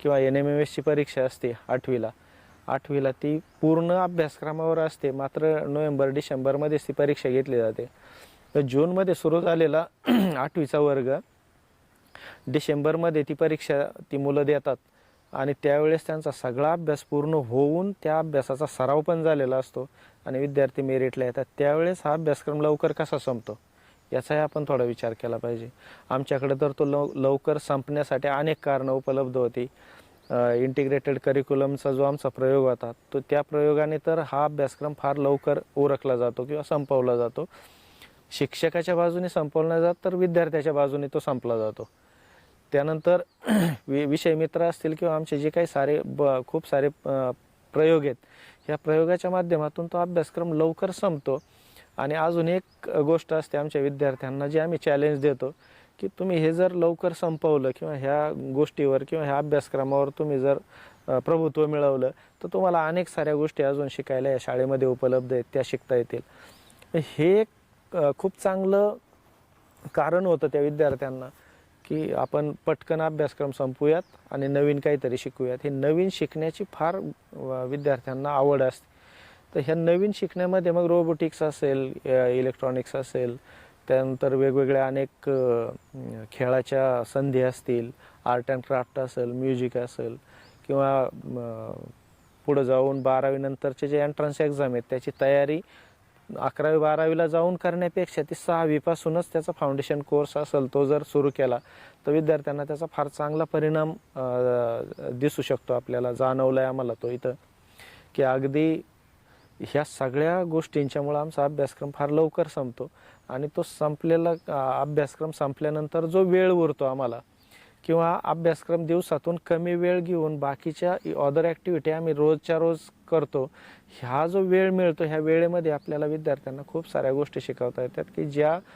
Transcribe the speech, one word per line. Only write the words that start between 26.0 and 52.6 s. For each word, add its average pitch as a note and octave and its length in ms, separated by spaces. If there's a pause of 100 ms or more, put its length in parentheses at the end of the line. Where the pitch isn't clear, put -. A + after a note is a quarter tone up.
आमच्याकडे C3+ 500
तर D3 180
तो D3+ 60
लव-, C#3+ 300
लवकर C#3 440
संपण्यासाठी C#3+ 720
अनेक D3 340
कारणं C3+ 300
उपलब्ध C3+ 440
होती. B2 300 (640)
अ, B2 220
इंटिग्रेटेड C3+ 680
करिक्युलमचा C#3 720
जो C3 100
आमचा C#3 260
प्रयोग C3 400
होता, A#2 240 (200)
तो C#3 80
त्या C#3+ 220
प्रयोगाने D3+ 540 (100)
तर E3 200
हा C#3 180
अभ्यासक्रम D3 540
फार C#3 180
लवकर C#3+ 420 (180)
उरकला C#3 400
जातो A#2+ 280
किंवा D3 180
संपवला C3+ 540
जातो. A#2+ 280 (840)
शिक्षकाच्या E3 640
बाजूने F3 320
संपवला D#3+ 400
नाही E3 120
जात, E3+ 140 (100)
तर F#3 100
विद्यार्थ्याच्या E3 580
बाजूने C#3+ 340
तो D3 120
संपला A#2+ 400
जातो. A2 300 (840)
त्यानंतर D#3+ 500 (240)
<clears throat> E3+ 420
वि-, C#3+ 180
विषय D#3+ 280
मित्र D#3+ 280
असतील E3+ 320
किंवा D#3+ 220
आमचे D#3 220
जे D3+ 120
काही E3+ 160
सारे D3 380
ब-, C3+ 420
खूप E3 200
सारे, C#3+ 200
अ, C3+ 440 (420)
प्रयोग D#3 320
आहेत, C3+ 100 (560)
या D3+ 60
प्रयोगाच्या E3 540
माध्यमातून E3+ 560
तो F3 120
अभ्यासक्रम F3 540
लवकर D#3+ 380
संपतो. D3+ 520 (540)
आणि C#3+ 180
अजून E3 340
एक - 400